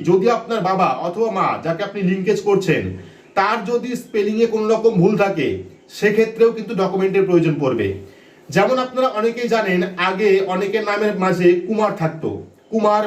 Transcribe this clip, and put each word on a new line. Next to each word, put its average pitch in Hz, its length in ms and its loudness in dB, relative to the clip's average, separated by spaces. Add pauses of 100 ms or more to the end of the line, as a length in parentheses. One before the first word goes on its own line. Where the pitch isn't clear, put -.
যদি 185 220 4
আপনার 226 380 -2
বাবা 185 200 2 (180)
অথবা 214 300 -2
মা, 165 120 0 (140)
যাকে 165 260 -4
আপনি 202 140 -8
লিঙ্কেজ 190 360 0 (100)
করছেন, 170 340 2 (520)
তার 208 240 0 (120)
যদি 240 260 -2
স্পেলিংয়ে 220 500 0
কোনো 214 220 -2
রকম 220 320 2
ভুল 202 160 4
থাকে, 160 320 0 (480)
সেক্ষেত্রেও 220 560 2
কিন্তু 214 220 -8
ডকুমেন্টের 185 540 0
প্রয়োজন 160 320 4
পড়বে। 113 280 0 (600)
যেমন 208 300 2
আপনারা 254 300 0 (100)
অনেকেই 233 360 -2
জানেন, 196 260 0 (280)
আগে 196 220 2 (160)
অনেকের 202 440 -2
নামের 208 240 0 (100)
মাঝে 175 240 2 (160)
কুমার 214 360 0
থাকতো, 156 300 -4 (380)
কুমার 208 380 2